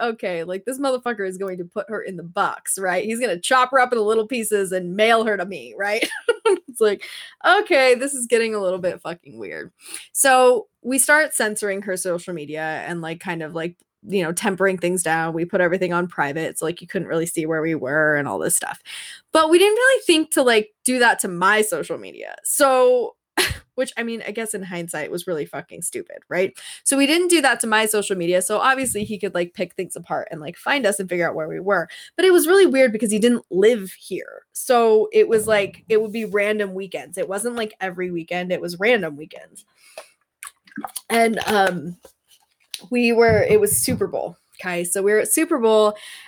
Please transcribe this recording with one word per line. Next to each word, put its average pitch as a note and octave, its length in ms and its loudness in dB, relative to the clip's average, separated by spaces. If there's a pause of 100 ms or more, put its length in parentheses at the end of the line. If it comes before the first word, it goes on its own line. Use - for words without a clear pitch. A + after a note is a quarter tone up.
okay, A3 420 -4
like, F#3 220 -8
this C4 140 -6
motherfucker A#3+ 500 -4
is F#3 100 -8
going F#3 200 -6
to F3 60 -8
put G3 240 -8
her G#3+ 140 -6
in F#3 140 -10
the D#3+ 60 -12
box, F3 560 -6
right? F#3 260 -2
He's A3+ 160 -6
gonna G3+ 180 -2
chop B3+ 320 2
her C4+ 80 4
up B3 140 2
into A#3 100 0
little G#3+ 240 2
pieces G#3 460 -2
and F3+ 240 -4
mail A3+ 280 4
her G#3+ 120 0
to F3+ 80 -4
me, C3+ 320 -12
right? G#3 320 -2 (200)
<laughs> A4 180 -2
It's F#4 340 0
like, G#3 240 2 (420)
"Okay, E4 480 4
this C#4 200 -2
is B3 120 -6
getting A3+ 280 0
a G#3 60 -4
little F#3 180 -2
bit F3+ 220 -4
fucking D3+ 380 -14
weird." D#2+ 320 -12 (420)
So B3+ 560 4 (140)
we B3+ 160 -2
start D4+ 360 2
censoring G#3 480 -2
her G3 140 -4
social F3+ 360 -4
media D#3 540 -6
and, E3+ 160 -8
like, E3 180 -10
kind E3+ 220 -6
of, D#3 120 -10
like, E3 220 -6 (300)
you G3 160 0
know, D#3+ 100 -2
tempering F#3+ 460 0
things F3+ 240 -2
down. D#3+ 320 -2
We E3 100 -2
put F#3 160 0
everything F3+ 320 0
on F3 140 0
private, D3+ 500 -4
so, - 80 -4
like, D#3+ 160 -4
you E3+ 60 -18
couldn't E3+ 220 -6
really D#3+ 180 -2
see E3 200 -4
where D#3+ 140 -2
we D#3+ 140 -2
were D3+ 400 2
and C#3+ 140 0
all G2 100 -4
this D#2+ 180 0
stuff. - 240 -6 (520)
But D#4+ 180 4
we E4+ 80 8
didn't G4+ 160 4
really B4+ 280 4
think D#4+ 320 2
to, D4+ 100 4
like, A3 280 4 (120)
do B3+ 160 0
that A#3 200 4
to A3 80 -4
my F#3+ 340 2
social D#3 360 -4
media. A1+ 460 -16
So, B3+ 720 2 (200)
<laughs> - 380 -6
which, B3+ 220 -4
I A#3 80 -4
mean, A#3 200 -8
I - 60 -8
guess A3 240 -8
in F#3+ 80 -8
hindsight E3+ 480 -8
was F3 160 -8
really D#3+ 200 -4
fucking C#3+ 360 -14
stupid, - 360 -10 (100)
right? F3+ 280 -2 (280)
So C#4 120 2
we C4+ 120 4
didn't F4 200 2
do E4+ 140 4
that A#3+ 180 2
to A#3 60 -4
my A3 200 2
social G3+ 300 -2
media. F3+ 240 0
So G#3 180 -2
obviously B3+ 440 0
he G#3 160 -6
could, G3 160 -6
like, F3 180 -2
pick F#3 220 -8
things - 220 -8
apart E3+ 340 -6
and, - 100 -12
like, E3 160 -12
find C#4 300 0
us G3 140 0
and F#3 80 -8
figure F3 200 0
out A#2 60 -4
where D#3 140 -6
we E3 100 -8
were. F3+ 300 0 (280)
But F4 80 2
it F#4 80 8
was E4+ 140 6
really F#4+ 200 6
weird C4 260 4
because G#3+ 180 -2
he G#3+ 80 0
didn't A#3 320 2
live G3 480 2
here. - 440 -12 (100)
So A3 600 4
it G#3+ 160 6
was, A3 200 0
like, G3+ 400 0
it A3 120 2
would G#3+ 120 -4
be A3 120 -6
random G3+ 480 -2
weekends. F#3 460 -10
It F3+ 100 -4
wasn't, G#3 280 -6
like, A3 240 -6
every F3+ 320 -6
weekend. F3 400 -6
It E3 80 -2
was E3+ 180 -8
random G3 380 0
weekends. - 480 -20 (1500)
And, A3+ 360 2
um, F3+ 500 0 (920)
we A#3+ 220 2
were, A3+ 300 6
it G#3+ 180 4
was G#3 160 2
Super A#3+ 300 -2
Bowl. - 300 -8 (240)
Okay, F3 240 -6
so F#3+ 180 -2
we G3 80 2
were G#3+ 80 4
at - 140 0
Super D#4+ 260 0
Bowl, G#3+ 380 4 (320)